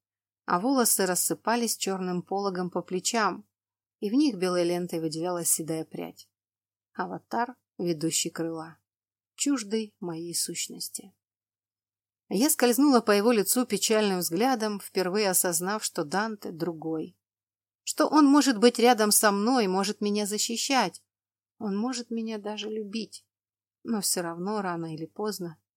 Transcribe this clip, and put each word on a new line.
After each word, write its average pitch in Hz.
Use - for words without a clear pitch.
а 175
волосы 247
рассыпались 214
черным 185
пологом 185
по 175
плечам, 190
и 202
в 214
них 277
белой 180
лентой 175
выделялась 165
седая 160
прядь. -
Аватар — 220
ведущий 165
крыла, 165
чуждый 220
моей 170
сущности. -
Я 226
скользнула 254
по 214
его 202
лицу 233
печальным 208
взглядом, 208
впервые 190
осознав, 185
что -
Данте 202
другой. 160
Что -
он 294
может 269
быть 240
рядом 220
со 214
мной, 208
может 190
меня 208
защищать. 220
Он 202
может 240
меня 220
даже 208
любить. 214
Но 226
все 185
равно, 175
рано 170
или 160
поздно, 185